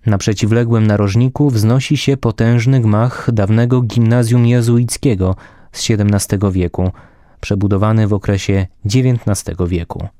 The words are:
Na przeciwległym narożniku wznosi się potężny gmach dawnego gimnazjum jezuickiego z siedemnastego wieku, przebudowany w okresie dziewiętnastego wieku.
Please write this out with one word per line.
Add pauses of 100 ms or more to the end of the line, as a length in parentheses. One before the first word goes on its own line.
Na
przeciwległym
narożniku
wznosi
się
potężny
gmach
dawnego
gimnazjum
jezuickiego (360)
z
siedemnastego
wieku, (500)
przebudowany
w
okresie (180)
dziewiętnastego
wieku. (100)